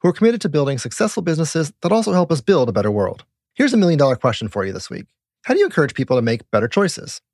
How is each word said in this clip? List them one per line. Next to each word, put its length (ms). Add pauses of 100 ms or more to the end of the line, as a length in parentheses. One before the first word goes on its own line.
who 60
are 40
committed 300
to 60
building 280
successful 460
businesses 580
that 120
also 200
help 180
us 120
build 260
a 40
better 180
world. 340 (300)
Here's 180
a 60
million-dollar 380
question 320
for 180
you 60
this 180
week. 160 (380)
How 100
do 60
you 40
encourage 300
people 220
to 60
make 280
better 180
choices? 540 (120)